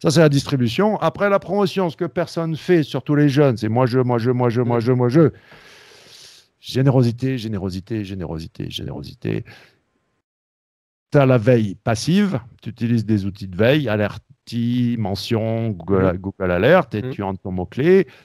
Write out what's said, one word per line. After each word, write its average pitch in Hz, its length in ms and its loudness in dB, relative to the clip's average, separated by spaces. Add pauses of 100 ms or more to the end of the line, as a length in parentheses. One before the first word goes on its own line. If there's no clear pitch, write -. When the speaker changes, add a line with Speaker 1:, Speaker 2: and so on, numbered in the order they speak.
Speaker 1:
ça, 165 100 0
c'est 139 80 2
la 160 80 6
distribution. 143 720 0
Après, 165 300 -2
la 196 100 0
promotion, 190 500 -2
ce - 60 -8
que - 80 -8
personne 165 540 -6
fait, 170 260 2
surtout 143 320 -4
les 147 140 6
jeunes, 135 260 4
c'est 107 140 -2
moi, 120 160 2
je, 123 140 2
moi, 123 180 2
je, 117 140 0
moi, 123 180 0
je, 117 120 0
moi, 120 200 0
je, 117 100 2
moi, 123 160 2
je. 139 220 6 (1300)
Générosité, 127 800 2
générosité, 101 640 -6
générosité, 82 680 -10
générosité. - 760 -8 (1600)
T'as 143 160 4
la 131 120 6
veille 110 380 2
passive, 156 680 -2 (200)
tu - 80 -14
utilises 117 360 -2
des 101 200 0
outils 98 220 -10
de 92 80 -14
veille, 127 320 2
alerte, 104 360 -4 (240)
petit 120 500 -2
mention 113 720 -4
Google, 92 420 0
Speaker 2:
Mhm. 90 60 -6
Speaker 1:
Google 95 320 -4
Alert 113 440 2
et 107 60 -4
Speaker 2:
Mhm. 123 100 -8
Speaker 1:
tu 104 120 -8
entres 95 180 -6
ton 98 100 -10
mot-clé 143 560 0 (180)